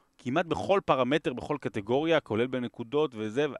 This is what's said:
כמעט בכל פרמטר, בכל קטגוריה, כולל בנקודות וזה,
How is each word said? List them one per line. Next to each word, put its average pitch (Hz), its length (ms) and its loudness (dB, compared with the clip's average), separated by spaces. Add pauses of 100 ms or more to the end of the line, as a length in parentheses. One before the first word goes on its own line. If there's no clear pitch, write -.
(180)
כמעט 156 280 -2
בכל 175 380 2
פרמטר, 139 480 2
בכל 143 280 -4
קטגוריה, 139 600 0
כולל 113 260 0
בנקודות 127 680 -2
וזה, 110 320 -2 (140)